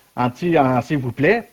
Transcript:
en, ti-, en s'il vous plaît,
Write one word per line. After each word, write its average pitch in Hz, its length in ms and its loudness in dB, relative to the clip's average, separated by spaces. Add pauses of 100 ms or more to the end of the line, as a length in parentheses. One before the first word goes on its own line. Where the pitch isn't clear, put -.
(160)
en, 123 140 -2
ti-, 170 280 -2
en 127 240 2
s'il 147 180 -4
vous 127 120 -6
plaît, 175 400 0